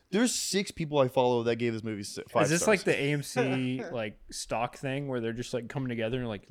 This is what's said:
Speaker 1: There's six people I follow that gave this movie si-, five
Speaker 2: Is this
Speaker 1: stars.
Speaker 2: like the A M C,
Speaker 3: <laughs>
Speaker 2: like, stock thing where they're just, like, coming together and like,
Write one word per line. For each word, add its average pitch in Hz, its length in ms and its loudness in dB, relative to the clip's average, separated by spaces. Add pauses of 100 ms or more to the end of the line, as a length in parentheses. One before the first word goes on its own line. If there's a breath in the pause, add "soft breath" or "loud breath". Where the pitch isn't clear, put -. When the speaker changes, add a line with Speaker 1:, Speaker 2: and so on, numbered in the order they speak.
(120)
Speaker 1:
There's 226 200 4
six - 380 0
people 147 300 0
I 131 80 8
follow 123 340 4
that 117 140 2
gave 117 180 0
this 110 100 -6
movie 104 200 -4
si-, - 260 -10
five 110 140 4
Speaker 2:
Is 104 80 4
this 170 100 2
Speaker 1:
stars. - 60 0
Speaker 2:
like 208 160 4
the 165 120 2
A 143 180 0
M 143 100 -2
C, 131 640 -2
Speaker 3:
<laughs> 160 40 -10
Speaker 2:
like, 110 280 -6 (100)
stock - 480 -4
thing 139 300 -4
where 127 120 -2
they're 113 140 -2
just, 120 220 -6
like, 117 140 -4
coming 135 200 -4
together 113 300 -2
and 123 80 -4
like, 104 240 -6